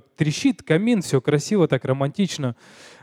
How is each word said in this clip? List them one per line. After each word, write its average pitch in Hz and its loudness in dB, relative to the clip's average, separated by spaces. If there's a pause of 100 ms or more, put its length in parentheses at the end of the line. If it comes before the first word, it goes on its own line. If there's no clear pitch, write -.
(160)
трещит 160 0
камин, 202 2
всё 135 0
красиво, 156 0
так 135 0
романтично. 139 -2 (480)